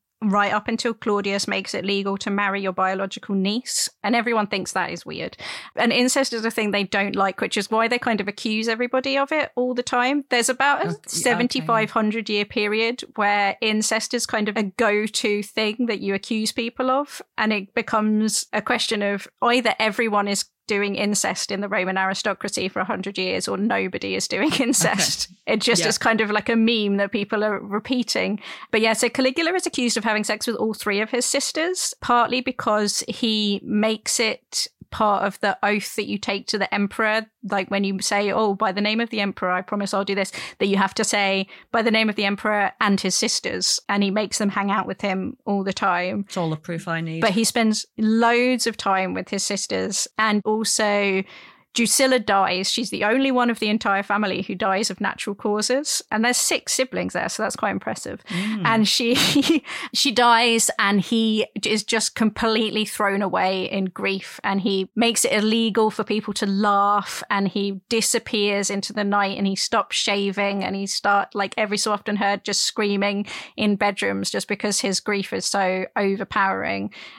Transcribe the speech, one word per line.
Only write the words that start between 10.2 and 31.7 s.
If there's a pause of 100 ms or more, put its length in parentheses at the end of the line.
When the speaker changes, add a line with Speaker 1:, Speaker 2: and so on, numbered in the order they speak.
Speaker 1:
There's
about
a
Speaker 2:
Okay,
yeah,
okay,
yeah.
Speaker 1:
seventy-five
hundred
year
period (140)
where
incest
is
kind
of
a
go-to
thing
that
you
accuse
people
of. (160)
And
it
becomes
a
question
of (160)
either
everyone
is (220)
doing
incest
in
the
Roman
aristocracy
for
a
hundred
years
or
nobody
is
doing
<laughs>
incest.
Speaker 2:
Okay.
Speaker 1:
It
just
Speaker 2:
Yeah.
Speaker 1:
is
kind
of
like
a
meme
that
people
are
repeating. (320)
But
yeah,
so
Caligula
is
accused
of
having
sex
with
all
three
of
his
sisters,